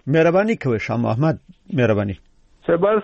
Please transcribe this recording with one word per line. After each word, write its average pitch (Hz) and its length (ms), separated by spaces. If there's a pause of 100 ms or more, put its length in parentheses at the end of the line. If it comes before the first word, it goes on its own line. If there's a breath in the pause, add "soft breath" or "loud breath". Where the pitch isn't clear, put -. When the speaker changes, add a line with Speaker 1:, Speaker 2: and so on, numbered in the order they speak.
Speaker 1:
مهرباني 170 480
کوئ 113 240
شاه 113 180
محمد، 117 420 (340)
مهرباني. 104 420 (520)
Speaker 2:
شهباز 196 360